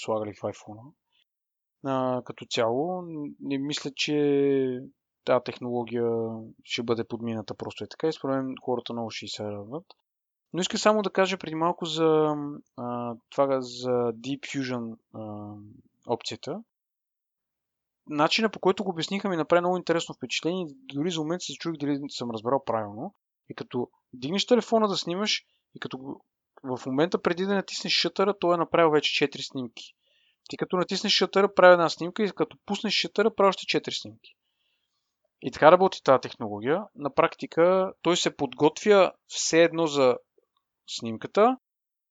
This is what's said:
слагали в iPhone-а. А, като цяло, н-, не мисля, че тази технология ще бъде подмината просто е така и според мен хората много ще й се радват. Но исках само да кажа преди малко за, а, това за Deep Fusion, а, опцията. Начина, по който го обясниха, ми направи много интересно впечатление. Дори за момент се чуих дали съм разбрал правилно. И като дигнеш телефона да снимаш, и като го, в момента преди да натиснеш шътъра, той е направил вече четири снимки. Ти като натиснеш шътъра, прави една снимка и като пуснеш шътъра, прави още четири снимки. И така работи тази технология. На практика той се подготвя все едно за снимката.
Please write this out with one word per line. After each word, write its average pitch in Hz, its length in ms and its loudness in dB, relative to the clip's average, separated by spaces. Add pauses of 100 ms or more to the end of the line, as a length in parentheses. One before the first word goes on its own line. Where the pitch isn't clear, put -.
слагали 107 300 -4
в - 80 -16
iPhone-а. 110 480 -10 (960)
А, 127 400 -2
като - 260 -14
цяло, 143 520 -2
н-, 156 260 -10 (120)
не 139 180 -4
мисля, 143 380 -6
че 139 840 2 (440)
тази 127 200 2
технология 120 600 -4 (600)
ще - 180 -6
бъде 117 220 -2
подмината 113 500 -6
просто 107 300 -10
е 101 40 -10
така - 200 -4
и 160 40 0
според 135 240 -4
мен 131 180 -6 (100)
хората 120 280 -4
много 117 180 -6
ще - 160 -12
й - 20 -12
се - 160 -8
радват. 104 400 -10 (680)
Но 160 80 -2
исках 196 200 -4
само 214 220 4
да 190 80 -4
кажа 190 280 0
преди 160 160 -10
малко 170 300 -2
за, 156 500 2 (420)
а, 120 380 -6 (160)
това 135 300 2
за 123 300 -6 (220)
Deep 127 280 -8
Fusion, 123 560 -6 (180)
а, 104 380 -12 (540)
опцията. 123 540 -6 (1500)
Начина, 160 420 2
по - 120 -12
който 196 240 0
го 190 60 -4
обясниха, 190 380 -4
ми 180 80 -2
направи 165 240 4
много 180 160 0
интересно 165 380 -2
впечатление. 170 520 -4 (280)
Дори 151 160 -2
за 160 100 -4
момент 170 220 -4
се 143 120 -10
чуих 165 220 -6
дали 143 320 -2
съм 120 220 -8
разбрал 117 340 -2
правилно. 110 500 -6 (360)
И - 40 -16
като 120 340 -6 (240)
дигнеш 143 340 -4
телефона 220 420 2
да 185 80 -4
снимаш, 190 480 -4 (320)
и - 40 -20
като 131 180 -10
го, 135 260 -14 (380)
в 127 240 -6
момента 151 360 0
преди 175 240 0
да 202 80 0
натиснеш - 380 -4
шътъра, 196 460 0
той 175 160 2
е 170 40 2
направил 165 320 4
вече 151 240 2
четири 139 280 0
снимки. - 520 -10 (540)
Ти - 80 -10
като - 200 -4
натиснеш 185 360 0
шътъра, 196 420 2
прави 180 180 10
една 170 160 6
снимка 180 340 -4
и 190 80 0
като - 260 -4 (100)
пуснеш 202 280 -4
шътъра, 214 400 0
прави 196 140 4
още - 180 -2
четири - 280 -2
снимки. - 420 -14 (1080)
И 139 80 -8
така 156 220 8
работи 185 320 4
тази 131 160 6
технология. 120 640 -4 (120)
На 143 200 -8
практика 175 800 2 (100)
той 170 140 2
се 165 200 -2
подготвя 156 760 4 (140)
все - 360 2
едно 165 240 4
за 135 300 4 (760)
снимката. 196 640 2 (540)